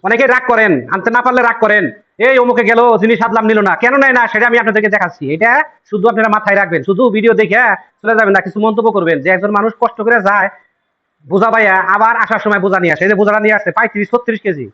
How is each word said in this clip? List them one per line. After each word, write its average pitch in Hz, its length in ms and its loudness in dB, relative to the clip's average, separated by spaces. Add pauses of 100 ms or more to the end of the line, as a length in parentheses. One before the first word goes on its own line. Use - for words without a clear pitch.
অনেকে 233 240 0
রাগ 254 200 -2
করেন, 202 420 0
আনতে 190 220 -4
না 240 120 0
পারলে 247 200 0
রাগ 233 180 -2
করেন, 208 300 0 (280)
"এই 254 200 2
অমুকে 247 260 2
গেল, 233 320 2
জিনিস 214 260 0
হাতলাম, 220 240 -2
নিল 214 140 2
না।" 185 160 0
কেন 247 200 0
নেয় 269 160 2
না, 240 160 2
সেটা 214 180 -2
আমি 233 120 2
আপনাদেরকে 214 300 0
দেখাচ্ছি। 165 460 -2
এটা 233 280 2 (280)
শুধু 208 180 0
আপনারা 220 200 0
মাথায় 208 280 0
রাখবেন, 170 260 -2
শুধু 196 280 0
ভিডিও 214 220 2
দেখে 202 220 0 (480)
চলে 214 100 -2
যাবেন 214 180 2
না, 196 100 2
কিছু 190 200 -8
মন্তব্য 220 320 0
করবেন 165 280 -2
যে 156 100 -2
একজন 190 200 0
মানুষ 208 300 -2
কষ্ট 226 220 -4
করে 226 200 0
যায়, 196 260 0 (800)
বোঝা 208 220 0
পাইয়া 214 240 2
আবার 208 420 0
আসার 220 220 -2
সময় 208 200 -2
বোঝা 190 220 0
নিয়ে 170 120 0
আসে। 151 120 -2
এই 196 40 0
যে 208 60 2
বোঝাটা 208 260 0
নিয়ে 214 140 0
আসছে 196 160 -2
পঁয়ত্রিশ, 175 400 -2
ছত্রিশ 233 300 -4
কেজি 143 340 -6